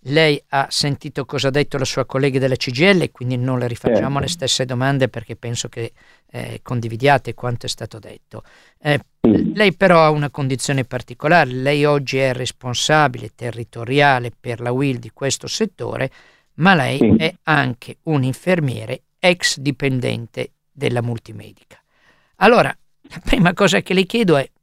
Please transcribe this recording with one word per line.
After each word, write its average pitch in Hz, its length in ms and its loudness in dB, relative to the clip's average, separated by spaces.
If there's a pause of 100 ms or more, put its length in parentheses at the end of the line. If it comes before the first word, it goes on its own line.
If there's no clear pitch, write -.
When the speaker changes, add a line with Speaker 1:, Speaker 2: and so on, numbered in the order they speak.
Speaker 1:
Lei 147 440 2
ha 139 180 0
sentito 143 580 -4
cosa 139 240 -2
ha - 20 -2
detto 143 260 0
la 131 80 -2
sua 127 200 -2
collega 135 340 0
della 127 160 0
C - 160 -6
G 160 200 4
L, 165 200 2
quindi 123 260 -4
non 127 220 -2
le 123 80 -4
rifacciamo 117 340 0
Speaker 2:
Certo. 139 180 -2
Speaker 1:
le 135 100 -4
stesse - 360 -4
domande 131 440 0
perché 113 260 -12
penso 120 320 -8
che, 117 240 -10 (400)
eh, 120 320 -12
condividiate 120 720 0
quanto 120 320 -6
è - 20 -6
stato 110 300 -10
detto. - 420 -18 (400)
Eh, 147 180 0 (200)
Speaker 2:
Sì. - 340 2
Speaker 1:
lei 196 220 2
però 175 240 6
ha 156 100 6
una 147 220 -2
condizione 135 540 -2
particolare, 143 680 0
lei 139 340 0
oggi 143 320 0
è 131 160 0
responsabile 123 1000 -2
territoriale 120 1040 0
per 117 200 -8
la 120 120 -4
uil 131 260 0
di 117 160 -14
questo 135 320 -4
settore, 127 640 -4 (460)
ma 185 180 4
lei 127 240 0
Speaker 2:
Sì. 117 220 4
Speaker 1:
è 160 120 0 (120)
anche 139 640 -2
un 151 180 0
infermiere 127 800 -2 (180)
ex 180 400 0
dipendente 127 960 -4 (180)
della 120 320 -2
Multimedica. 110 720 -12 (600)
Allora, 185 380 4 (340)
la - 140 -18
prima 180 300 4
cosa 190 280 2
che - 120 -4
le 185 120 2
chiedo 190 300 2
è 139 140 0 (140)